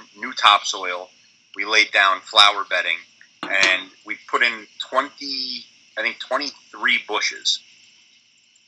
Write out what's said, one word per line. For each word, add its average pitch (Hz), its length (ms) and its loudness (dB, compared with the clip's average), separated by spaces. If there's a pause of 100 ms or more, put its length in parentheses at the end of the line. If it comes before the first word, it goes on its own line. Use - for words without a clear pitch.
(180)
new 120 140 -10
topsoil. 95 760 0 (480)
We 101 80 -4
laid 107 260 2
down 98 300 4
flower 101 480 4
bedding, 87 260 -2 (480)
and 95 460 0 (160)
we 107 100 -10 (160)
put 131 100 0
in 113 240 0 (140)
twenty, 131 880 -6 (320)
I 110 40 -6
think 113 180 -6
twenty-three 120 840 -4
bushes. - 540 -4 (1080)